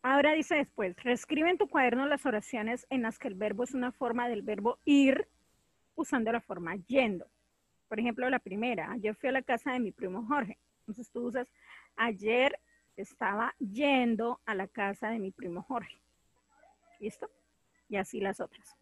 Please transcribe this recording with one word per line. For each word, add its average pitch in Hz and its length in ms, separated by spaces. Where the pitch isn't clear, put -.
Ahora 277 300
dice 311 240
después, 202 460
"Reescribe 311 460
en 359 80
tu 403 120
cuaderno 254 380
las 285 200
oraciones 226 640
en 262 120
las 226 160
que 214 100
el 196 60
verbo 208 300
es 269 100
una 247 180
forma 240 360
del 214 140
verbo 208 420
ir, 277 440
usando 240 360
la 233 80
forma 170 360
yendo". 214 500
Por 214 120
ejemplo, 240 280
la 254 100
primera, 208 540
"Ayer 214 220
fui 262 160
a - 20
la 269 100
casa 254 300
de 254 80
mi 202 120
primo 196 340
Jorge". 247 320
Entonces 226 300
tú 240 160
usas, 247 220
"Ayer 226 600
estaba 208 600
yendo 240 880
a 220 100
la 190 140
casa 196 420
de 226 80
mi 190 120
primo 175 320
Jorge". - 380
¿Listo? - 300
Y 202 80
así 196 240
las 196 200
otras. - 420